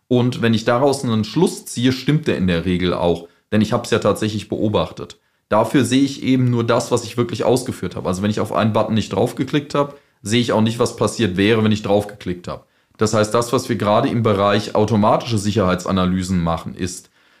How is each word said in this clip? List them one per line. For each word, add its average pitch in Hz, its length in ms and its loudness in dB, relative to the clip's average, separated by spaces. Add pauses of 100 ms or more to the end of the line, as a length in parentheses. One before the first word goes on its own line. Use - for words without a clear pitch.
Und 123 360 0
wenn 117 100 2
ich 110 140 0
daraus 131 360 2
einen 110 220 0
Schluss - 400 0
ziehe, 127 280 0
stimmt 151 360 0
der 90 80 2
in 92 100 0
der 85 200 0
Regel 90 260 0
auch. 85 340 -2 (240)
Denn 107 120 2
ich 104 100 0
habe 120 120 -2
es - 60 -6
ja 147 100 2
tatsächlich 104 500 -2
beobachtet. 92 680 -4 (300)
Dafür 117 360 2
sehe 131 180 2
ich 139 200 -2
eben 127 280 2
nur 120 120 2
das, 120 300 0
was - 120 0
ich 104 120 -10
wirklich 117 280 -2
ausgeführt 117 520 -2
habe. - 100 -6
Also 92 160 -2
wenn 104 80 0
ich 104 80 -2
auf 104 140 -4
einen 107 220 0
Button 110 200 0
nicht 107 200 -2
draufgeklickt 135 600 -2
habe, 143 200 -2 (260)
sehe 110 200 0
ich 117 120 0
auch - 80 2
nicht, 113 180 0
was 120 180 -2
passiert 101 420 -2
wäre, 107 260 4
wenn 107 80 4
ich 104 100 -2
draufgeklickt 98 680 -4
habe. - 160 -10 (340)
Das 110 160 0
heißt, 107 180 2
das, 117 200 0
was 127 180 -2
wir 113 60 -2
gerade 107 340 2
im 113 120 0
Bereich 101 520 2
automatische 107 640 2
Sicherheitsanalysen 92 1040 0
machen, 82 320 -4
ist, - 340 -8 (320)